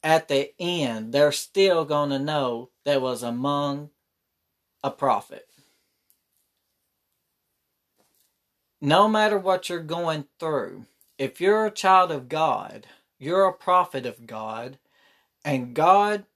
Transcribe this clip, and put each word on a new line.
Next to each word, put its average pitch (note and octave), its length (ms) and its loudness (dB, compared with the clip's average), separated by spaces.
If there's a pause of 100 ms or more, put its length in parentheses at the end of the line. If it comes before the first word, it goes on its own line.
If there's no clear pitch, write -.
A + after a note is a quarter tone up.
at D#3+ 280 2
the C#3 280 0
end, B2+ 540 -4
they're C#3+ 220 4
still F#3 500 2
gonna C#3+ 340 -2
know C3+ 520 -4 (160)
there C#3+ 160 2
was B2+ 200 -4
among C#3+ 680 -4 (920)
a C#3 80 -2
prophet. - 600 -4 (3250)
No E3+ 300 4
matter G#3+ 280 2
what F#3 300 -2
you're F3 140 -8
going D#3+ 480 -6 (100)
through, A#2+ 460 -6 (320)
if C3+ 240 -6
you're G#3 240 4
a G#3 60 -2
child F#3 400 4
of B2+ 180 -8
God, A2 580 -4 (300)
you're F3 260 0
a F#3+ 80 4
prophet F3+ 540 0
of A#2 200 -10
God, A2+ 540 -10 (640)
and B2+ 320 -4
God G3+ 480 2 (120)